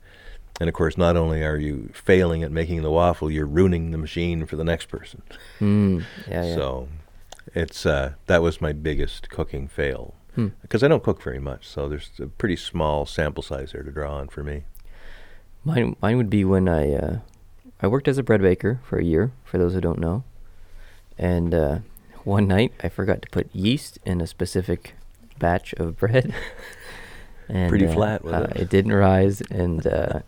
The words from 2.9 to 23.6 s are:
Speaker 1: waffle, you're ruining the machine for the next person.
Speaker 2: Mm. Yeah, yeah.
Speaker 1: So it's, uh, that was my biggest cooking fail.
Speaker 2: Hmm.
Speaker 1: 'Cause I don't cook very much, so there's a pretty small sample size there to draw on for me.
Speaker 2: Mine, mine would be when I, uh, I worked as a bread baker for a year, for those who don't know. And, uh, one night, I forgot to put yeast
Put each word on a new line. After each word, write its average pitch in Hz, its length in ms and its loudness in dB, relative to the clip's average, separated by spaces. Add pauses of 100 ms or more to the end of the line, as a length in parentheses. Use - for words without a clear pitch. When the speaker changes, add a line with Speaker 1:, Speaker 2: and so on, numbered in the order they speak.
Speaker 1:
waffle, 82 400 2
you're 76 160 -2
ruining 82 460 4
the 80 60 -4
machine 82 480 -4
for - 100 -8
the 78 80 -2
next 85 240 0
person. - 340 -12 (380)
Speaker 2:
Mm. 101 440 4 (240)
Yeah, 87 160 -2
yeah. 85 120 -2
Speaker 1:
So 65 320 -4 (680)
it's, - 320 -4
uh, 69 280 0 (120)
that 87 160 4
was 85 180 0
my 78 120 -2
biggest 73 580 -4
cooking 69 380 -6
fail. - 460 -6 (220)
Speaker 2:
Hmm. 113 120 0 (200)
Speaker 1:
'Cause 110 140 0
I 139 60 6
don't 147 160 4
cook - 180 0
very 65 160 -6
much, 67 300 -8
so 71 200 -6
there's 73 220 -8 (100)
a 69 60 -8
pretty 87 300 -2
small 76 500 -2
sample 76 360 -2
size 67 280 -8
there 71 140 -12
to 71 80 -12
draw 73 240 -6
on 69 120 -8
for - 140 -10
me. 73 220 -8 (1000)
Speaker 2:
Mine, 127 380 0
mine 110 140 4
would 117 140 2
be 101 140 4
when 95 240 4
I, 76 260 2
uh, - 240 -2 (640)
I 98 60 2
worked 127 220 0
as 135 100 2
a 135 60 2
bread 110 180 4
baker 95 420 4
for - 140 -2
a 92 60 2
year, 85 260 2 (140)
for - 140 -2
those 90 160 2
who 92 60 -2
don't 87 200 0
know. 90 240 -2 (920)
And, 87 380 0
uh, 78 240 2 (460)
one 101 240 2
night, 98 240 4 (100)
I - 60 -2
forgot - 340 -2
to - 80 -14
put - 240 -4
yeast 110 500 -2